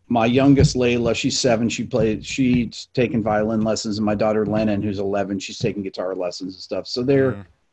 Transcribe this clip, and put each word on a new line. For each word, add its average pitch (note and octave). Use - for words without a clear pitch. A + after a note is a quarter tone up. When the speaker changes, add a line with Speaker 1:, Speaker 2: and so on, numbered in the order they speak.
Speaker 1:
my A#2
youngest, C3+
Layla, A#2+
she's B2
seven. A#2
She A#2
played, A2
she's B2
taken A#2+
violin G#2+
lessons, G#2+
and G#2+
my G#2
daughter, G#2+
Lennon, G#2+
who's G2+
eleven, G2
she's -
taking G2+
guitar F#2+
lessons F2+
and -
stuff. F#2
So B2
they're, C3+
Speaker 2:
Mm. G2+